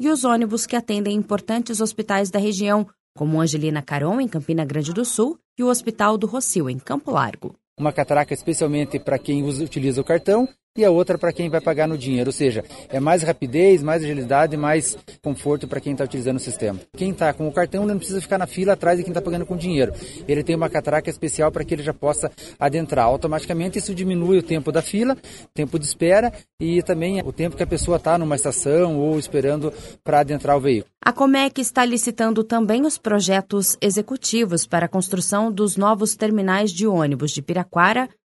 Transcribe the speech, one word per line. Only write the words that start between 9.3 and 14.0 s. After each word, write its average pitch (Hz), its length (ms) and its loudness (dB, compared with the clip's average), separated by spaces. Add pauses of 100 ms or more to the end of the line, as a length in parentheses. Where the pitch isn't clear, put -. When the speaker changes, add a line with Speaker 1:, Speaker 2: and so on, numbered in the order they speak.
Speaker 2:
usa, 139 220 -4
utiliza 135 360 -2
o 139 40 -2
cartão 196 440 2 (300)
e 214 60 4
a 196 60 8
outra 175 280 4
pra 170 140 0
quem 170 180 -4
vai 156 100 0
pagar 156 280 2
no 160 100 -2
dinheiro, 127 300 0
ou 131 40 0
seja, 123 320 0 (240)
é 131 120 -4
mais 160 240 4
rapidez, 165 580 4
mais 156 220 0